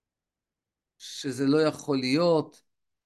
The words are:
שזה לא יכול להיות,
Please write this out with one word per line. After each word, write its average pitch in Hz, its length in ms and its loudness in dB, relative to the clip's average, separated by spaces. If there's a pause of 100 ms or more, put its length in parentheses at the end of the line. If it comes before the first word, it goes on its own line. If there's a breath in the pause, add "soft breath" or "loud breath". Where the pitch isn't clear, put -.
(1000)
שזה 135 480 -8
לא 151 160 4
יכול 143 360 -2
להיות, 151 680 0 (400)